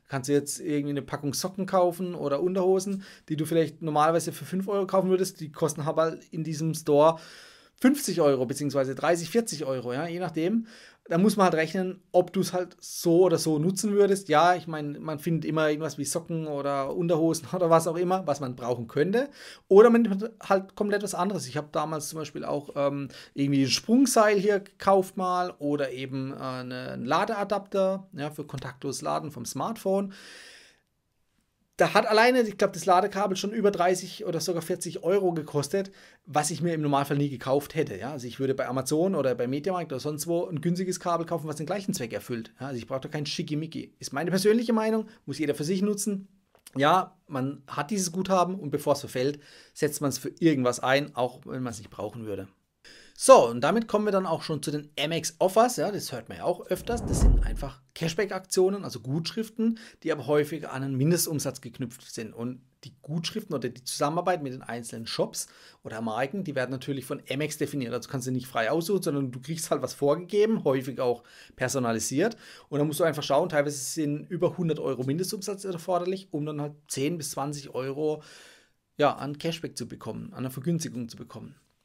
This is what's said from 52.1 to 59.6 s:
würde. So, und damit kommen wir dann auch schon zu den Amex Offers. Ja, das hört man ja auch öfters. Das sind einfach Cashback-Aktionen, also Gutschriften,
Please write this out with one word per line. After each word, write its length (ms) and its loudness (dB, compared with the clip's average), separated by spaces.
würde. 220 -8
So, 360 8
und 100 -4
damit 280 2
kommen 180 0
wir 40 0
dann 160 0
auch 160 -4
schon 200 -4
zu 80 -6
den 180 -6
Amex 400 -4
Offers. 380 4
Ja, 160 -2
das 200 -8
hört 180 -10
man 80 -12
ja 60 -8
auch 220 -2
öfters. 380 -4
Das 160 0
sind 240 8
einfach 380 -6
Cashback-Aktionen, 920 0
also 160 -10
Gutschriften, 800 -2